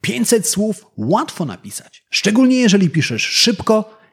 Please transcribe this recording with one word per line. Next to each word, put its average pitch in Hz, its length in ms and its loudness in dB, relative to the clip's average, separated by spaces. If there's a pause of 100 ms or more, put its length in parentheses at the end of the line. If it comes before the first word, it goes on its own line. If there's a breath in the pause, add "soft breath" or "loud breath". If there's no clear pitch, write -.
Pięćset 233 480 0
słów 214 380 -4 (100)
łatwo 180 480 -2
napisać, - 640 -14
szczególnie 254 460 2
jeżeli 202 340 4
piszesz 131 320 -2
szybko - 760 0 (140 soft breath)